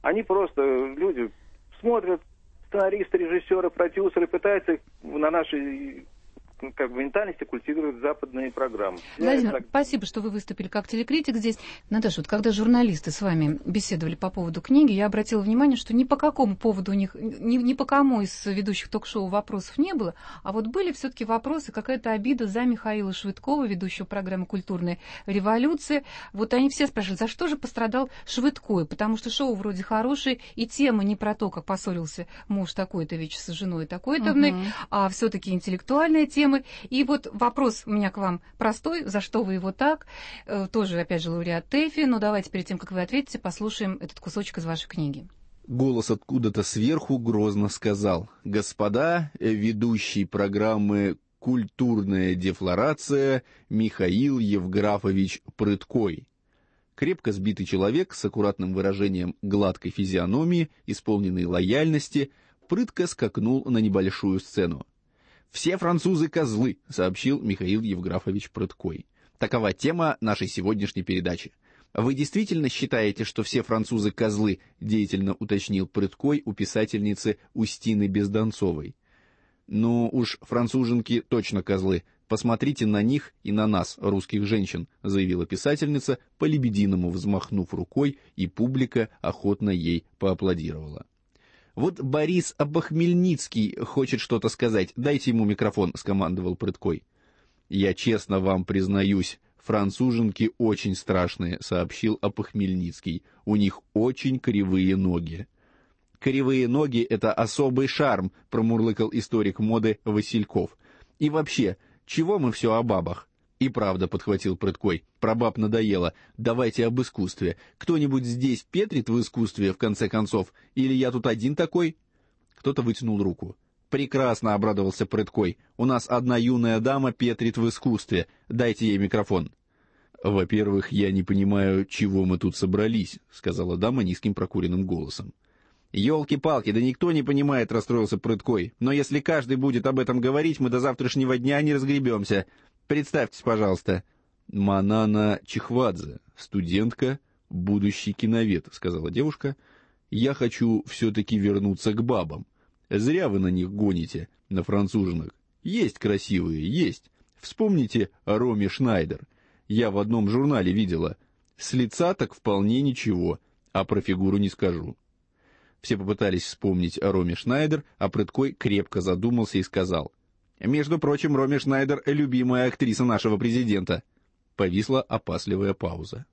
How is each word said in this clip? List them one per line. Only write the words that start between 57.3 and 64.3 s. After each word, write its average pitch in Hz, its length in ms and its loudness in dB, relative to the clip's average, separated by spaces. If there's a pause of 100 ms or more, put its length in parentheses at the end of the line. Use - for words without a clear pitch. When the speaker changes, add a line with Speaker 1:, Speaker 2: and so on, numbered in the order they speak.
Speaker 4:
сбитый 98 320 -2
человек 107 500 0
с - 100 -8
аккуратным 98 500 -2
выражением 95 680 0
гладкой 101 520 0
физиономии, 107 760 0 (180)
исполненный 95 580 -2
лояльности, 139 880 0 (340)
прытко 185 400 -2
скакнул 117 600 -2
на 120 120 2
небольшую 95 600 2